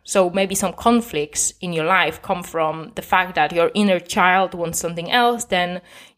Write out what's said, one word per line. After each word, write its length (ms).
So 260
maybe 260
some 200
conflicts 880
in 100
your 140
life 340
come 220
from 520
the 60
fact 360
that 180
your 180
inner 280
child 520
wants 280
something 300
else 360
than 340